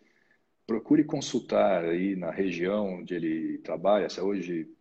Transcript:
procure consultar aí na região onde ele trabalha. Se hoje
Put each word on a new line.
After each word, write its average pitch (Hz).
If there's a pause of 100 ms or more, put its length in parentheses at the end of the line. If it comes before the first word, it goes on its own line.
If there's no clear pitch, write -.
(680)
procure 147
consultar 104
aí 92
na 87
região 92
onde 87
ele 80
trabalha. 85
Se -
hoje 87 (120)